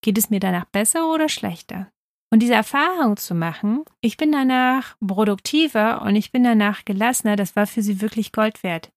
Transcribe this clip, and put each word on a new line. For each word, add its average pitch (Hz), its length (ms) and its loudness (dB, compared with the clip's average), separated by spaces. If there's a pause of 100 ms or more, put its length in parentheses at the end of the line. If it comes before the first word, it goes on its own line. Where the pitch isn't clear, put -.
Geht 214 160 0
es 220 120 -2
mir 202 100 0
danach 180 240 -2
besser 320 480 -2
oder 311 160 0
schlechter? - 600 -8 (420)
Und 220 80 8
diese 240 140 2
Erfahrung 277 640 0
zu - 180 -8
machen, 202 500 -2 (160)
ich 226 160 -2
bin 302 160 2
danach 254 640 2 (100)
produktiver 214 960 0
und 202 140 2
ich - 160 -2
bin 247 100 2
danach 214 420 2
gelassener, 214 520 0
das 202 180 -4
war 208 120 2
für - 160 -4
sie 202 180 -2
wirklich 214 320 -4
Gold 220 300 -2
wert. 170 340 -8